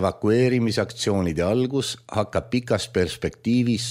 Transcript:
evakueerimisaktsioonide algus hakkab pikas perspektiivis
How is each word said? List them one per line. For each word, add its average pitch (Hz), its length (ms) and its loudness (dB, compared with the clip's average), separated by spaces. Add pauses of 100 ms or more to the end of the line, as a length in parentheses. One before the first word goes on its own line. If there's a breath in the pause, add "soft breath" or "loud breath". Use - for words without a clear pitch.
evakueerimisaktsioonide 104 1400 0
algus 127 480 -2 (180)
hakkab 104 380 -2
pikas 123 400 -2
perspektiivis 113 1000 0